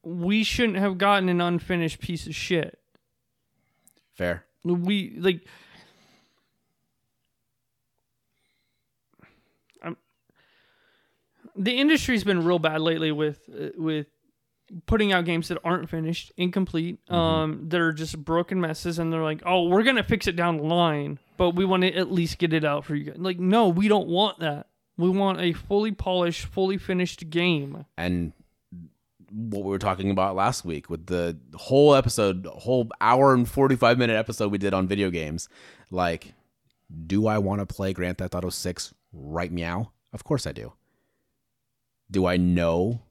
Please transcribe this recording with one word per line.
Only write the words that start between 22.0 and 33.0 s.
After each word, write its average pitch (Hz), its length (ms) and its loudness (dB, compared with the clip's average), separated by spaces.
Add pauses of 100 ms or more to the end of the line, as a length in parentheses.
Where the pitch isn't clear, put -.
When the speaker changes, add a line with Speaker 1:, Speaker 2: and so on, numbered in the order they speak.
Speaker 1:
least 170 280 -2
get 165 140 0
it 156 120 2
out 147 200 -2
for 156 100 -6
you 147 100 -4
guys." 151 140 -12
Like, 180 200 -4
no, 196 300 4
we 185 200 2
don't 202 200 2
want 185 320 0
that. 151 280 -4 (280)
We 175 140 2
want 196 300 0
a 175 120 0
fully 208 400 -2
polished, 180 540 -2
fully 190 320 -2
finished 180 500 -4
game. 156 560 -2 (140)
Speaker 2:
And 87 340 -2 (960)
what 104 340 -6
we 98 60 -4
were 98 100 -2
talking 98 300 0
about 95 260 2
last 104 280 0
week 80 240 -8
with 82 180 -8
the 85 300 -2 (200)
whole 143 380 6
episode, 101 520 2
whole 120 420 -2 (120)